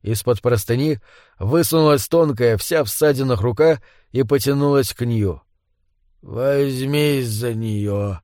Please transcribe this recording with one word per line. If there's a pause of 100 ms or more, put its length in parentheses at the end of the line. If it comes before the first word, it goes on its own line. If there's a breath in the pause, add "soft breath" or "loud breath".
Из-под
простыни (380 soft breath)
высунулась
тонкая,
вся
в
ссадинах
рука (300 soft breath)
и
потянулась
к
Нью. (800)
«Возьмись
за
нее»